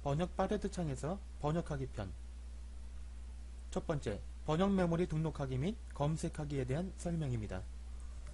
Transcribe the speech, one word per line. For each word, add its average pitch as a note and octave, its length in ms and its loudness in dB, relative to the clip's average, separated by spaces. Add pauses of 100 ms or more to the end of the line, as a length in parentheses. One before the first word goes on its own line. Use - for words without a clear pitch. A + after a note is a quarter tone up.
번역 D3+ 320 2
빠레드 G3 340 2
창에서 D3+ 480 0 (220)
번역하기 D3 540 0
편. G2 180 -2 (1600)
첫 - 160 0
번째, A2+ 320 2 (260)
번역 F#3 280 6
메모리 F3 340 6
등록하기 D3 520 0
및 F#3+ 180 2 (160)
검색하기에 D3 720 0
대한 E3 320 0
설명입니다. A#2+ 640 0 (720)